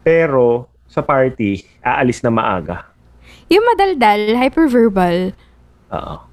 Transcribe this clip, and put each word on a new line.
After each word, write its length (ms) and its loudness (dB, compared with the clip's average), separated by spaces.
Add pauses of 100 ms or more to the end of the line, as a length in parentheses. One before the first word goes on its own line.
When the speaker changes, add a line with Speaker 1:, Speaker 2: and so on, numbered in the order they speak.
Speaker 1:
Pero 680 0 (180)
sa 140 -6
party, 640 -2 (160)
aalis 420 -2
na 80 0
maaga. 560 -4 (640)
Speaker 2:
Yung 160 4
madaldal, 720 2
hyperverbal. 960 0 (580)
Speaker 1:
Oo. 260 -10 (160)